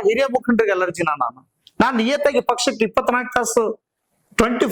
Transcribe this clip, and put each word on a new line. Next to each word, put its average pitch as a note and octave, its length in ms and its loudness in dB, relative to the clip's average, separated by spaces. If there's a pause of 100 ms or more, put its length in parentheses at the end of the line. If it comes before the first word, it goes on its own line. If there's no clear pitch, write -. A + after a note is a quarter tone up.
ಹಿರಿಯ B3 280 2
ಮುಖಂಡರಿಗೆ A3+ 420 2
ಅಲರ್ಜಿನಾ? F3 360 -2 (100)
ನಾನು, A#2+ 160 -6 (440)
ನಾನು B3+ 180 0
ನಿಯತ್ತಾಗಿ C#4 400 0 (100)
ಪಕ್ಷಕ್ಕೆ A3+ 380 -2
ಇಪ್ಪತ್ನಾಲ್ಕು B3 480 -2
ತಾಸು A3+ 280 0 (760)
ಟ್ವೆಂಟಿ A#3+ 320 2